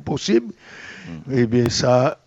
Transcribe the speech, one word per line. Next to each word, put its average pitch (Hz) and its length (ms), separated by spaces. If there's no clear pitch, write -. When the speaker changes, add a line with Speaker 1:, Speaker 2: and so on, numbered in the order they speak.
Speaker 1:
possible, 214 500
Speaker 2:
Mm. 135 280
Speaker 1:
eh 123 140
bien, 120 220
ça, 127 580